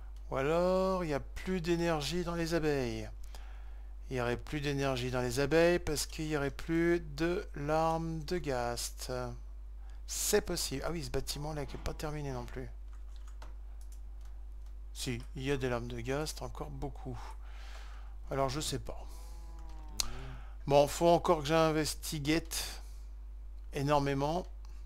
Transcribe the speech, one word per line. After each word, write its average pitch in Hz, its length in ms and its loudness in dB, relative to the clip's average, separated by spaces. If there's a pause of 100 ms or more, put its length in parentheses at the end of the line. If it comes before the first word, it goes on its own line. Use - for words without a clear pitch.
(300)
Ou 127 60 -2
alors, 180 680 4
il 160 40 -2
n'y 147 60 2
a 131 60 2
plus 185 400 -2
d'énergie 170 640 2
dans 170 100 -2
les 165 200 0
abeilles. 131 540 2 (1040)
Il 135 40 -4
n'y 127 60 2
aurait 120 160 2
plus 151 240 -4
d'énergie 139 500 2
dans 123 100 2
les 123 180 0
abeilles 165 400 6
parce 151 280 0
qu'il 160 200 -4
n'y 151 100 0
aurait 139 140 2
plus 170 500 2
de 165 540 0
larmes 160 680 2
de 180 120 -2
gast. 123 760 -2 (920)
C'est - 340 4
possible. - 460 -2
Ah 151 40 0
oui, 165 140 -2
ce 123 60 -6
bâtiment-là 143 560 -2
qui - 100 -8
n'est - 60 -8
pas 123 120 -2
terminé 147 380 -4
non 123 120 -4
plus. 127 240 -6 (2250)
Si, 120 280 -4 (140)
il 139 60 -6
y 135 100 2
a 143 40 4
des 127 120 0
larmes 120 180 0
de 120 140 -4
gast, 139 420 -2
encore 143 280 -6
beaucoup. 135 480 -6 (1120)
Alors, 135 180 2
je 143 120 -2
sais 139 200 -2
pas. - 180 -8 (1700)
Bon, 143 220 10
faut 170 200 6
encore 170 320 8
que 139 60 -2
j'investigate 156 1400 2 (920)
énormément. 143 720 2 (400)